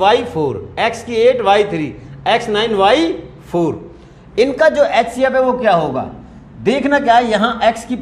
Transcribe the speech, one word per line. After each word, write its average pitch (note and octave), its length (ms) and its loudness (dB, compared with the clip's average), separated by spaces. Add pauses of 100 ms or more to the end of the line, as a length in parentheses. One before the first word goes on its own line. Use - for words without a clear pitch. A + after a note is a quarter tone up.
y G#3 160 4 (160)
four, C#3+ 220 -4 (260)
x A3+ 220 -4
की A#3 160 -10
एट A#3+ 240 4
वाई G3+ 240 4
three, D#3 280 -6 (340)
x A3+ 220 0
nine A3 260 -2
Y C4 360 4 (400)
four, E3 280 -2 (580)
इनका C#4 320 2
जो C#4+ 140 2
एचसीएफ़ B3 480 0
है C4 100 2
वो B3+ 120 2
क्या G#3+ 200 2
होगा? C3+ 280 -2 (600)
देखना C#4 380 0
क्या A#3 140 2
है, A#3+ 160 2
यहाँ A3 340 -2
x A3+ 200 0
की B3 180 -6